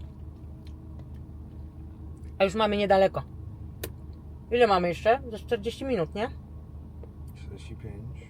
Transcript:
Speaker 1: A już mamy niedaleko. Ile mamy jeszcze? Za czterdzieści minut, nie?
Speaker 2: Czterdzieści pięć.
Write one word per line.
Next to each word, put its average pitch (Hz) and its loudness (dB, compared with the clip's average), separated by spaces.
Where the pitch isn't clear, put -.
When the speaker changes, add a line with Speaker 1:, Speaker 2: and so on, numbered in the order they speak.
Speaker 1:
A 190 4
już 196 4
mamy 208 4
niedaleko. 190 6
Ile 240 10
mamy 180 8
jeszcze? 214 6
Za 214 -4
czterdzieści 226 -2
minut, 220 2
nie? 220 0
Speaker 2:
Czterdzieści - -10
pięć. - -8